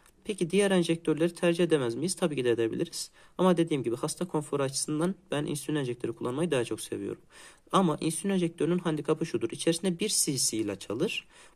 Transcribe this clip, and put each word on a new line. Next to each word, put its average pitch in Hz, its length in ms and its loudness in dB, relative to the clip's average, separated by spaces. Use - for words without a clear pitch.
Peki 190 260 -4
diğer 196 200 4
enjektörleri 165 640 2
tercih 175 300 2
edemez 139 300 2
miyiz? 147 200 -2
Tabii 135 220 -2
ki 131 80 0
de 123 60 4
edebiliriz. 117 600 -2
Ama 180 180 6
dediğim 156 260 2
gibi 117 140 -2
hasta - 280 -4
konforu 151 380 -2
açısından 151 520 -2
ben 147 160 -2
insülin 147 300 -4
enjektörü 120 360 -4
kullanmayı 139 380 -4
daha 127 140 2
çok 110 160 -6
seviyorum. 101 420 -8
Ama 175 280 4
insülin 165 320 -2
enjektörünün 170 460 0
handikapı 156 480 0
şudur. 120 240 -2
İçerisinde 170 500 -2
bir 214 80 0
cc - 480 0
ilaç 101 340 -4
alır. 147 360 -2